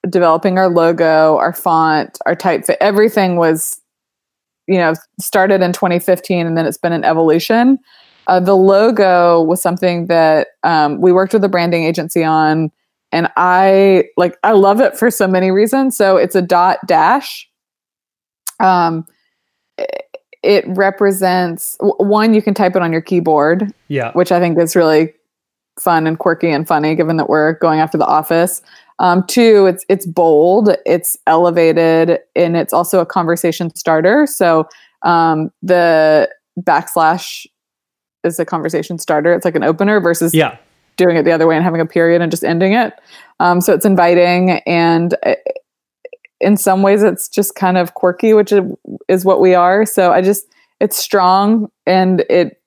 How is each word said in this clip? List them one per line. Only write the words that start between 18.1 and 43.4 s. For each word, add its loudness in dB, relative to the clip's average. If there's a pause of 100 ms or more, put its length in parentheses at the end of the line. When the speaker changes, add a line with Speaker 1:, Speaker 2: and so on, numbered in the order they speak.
Speaker 1:
Um, 0 (720)
it, -10 (360)
it 0
represents, -2
w-, -2
one, 0
you 2
can -4
type -2
it 0
on -4
your -2
keyboard, 0 (140)
Speaker 2:
Yeah. -6
Speaker 1:
which -2
I 2
think 0
is -2
really 2 (680)
fun 0
and -4
quirky -2
and -4
funny, -2
given -2
that -4
we're 0
going -2
after -2
The 0
Office. -2 (380)
Um, 0
two, 4
it's, -2
it's -2
bold, 2 (100)
it's -2 (100)
elevated, 2 (160)
and 0
it's -4
also 0
a 0
conversation -4
starter. 0
So, 0 (340)
um, 0 (120)
the 2 (320)
backslash -4 (760)
is -4
a -2
conversation -6
starter. 0
It's -4
like 0
an -2
opener 0
versus -2
Speaker 2:
Yeah. 0 (400)
Speaker 1:
doing 2
it 0
the 2
other 2
way 2
and 0
having -2
a 0
period 2
and -2
just -8
ending 0
it. -2 (460)
Um, 2